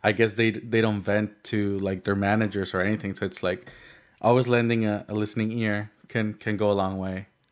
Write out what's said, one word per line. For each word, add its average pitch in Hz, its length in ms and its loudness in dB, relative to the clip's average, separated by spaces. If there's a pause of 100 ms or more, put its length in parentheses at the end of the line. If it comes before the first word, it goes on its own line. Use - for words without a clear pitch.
I 107 80 4
guess 104 240 2
they, 113 160 2
they 113 300 0
don't 107 200 2
vent 104 440 -2
to, 101 340 -2
like, 95 240 -4
their 101 120 0
managers 98 580 0
or 92 80 0
anything. 101 340 -2
So 101 100 -6
it's - 160 -8
like, 92 280 -2 (520)
always 123 280 4
lending 117 360 2
a, 104 220 -2
a 107 60 -8
listening 107 400 -2
ear 107 380 -2 (180)
can, 107 240 -2
can 104 240 -4
go 104 140 2
a - 20 4
long 95 240 0
way. 95 300 -6 (240)